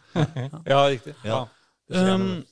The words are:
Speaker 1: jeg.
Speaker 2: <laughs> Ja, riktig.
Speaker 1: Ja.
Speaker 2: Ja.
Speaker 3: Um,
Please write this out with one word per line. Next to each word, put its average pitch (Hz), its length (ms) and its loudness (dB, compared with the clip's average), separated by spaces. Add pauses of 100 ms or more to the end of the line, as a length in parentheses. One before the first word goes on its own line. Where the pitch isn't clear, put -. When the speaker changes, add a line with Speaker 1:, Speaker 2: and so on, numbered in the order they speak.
(140)
Speaker 1:
jeg. 143 360 -2 (100)
Speaker 2:
<laughs> - 60 -14
Ja, 139 220 4
riktig. 139 260 -4 (100)
Speaker 1:
Ja. 117 220 -4 (420)
Speaker 2:
Ja. 185 280 2
Speaker 3:
Um, 190 360 -2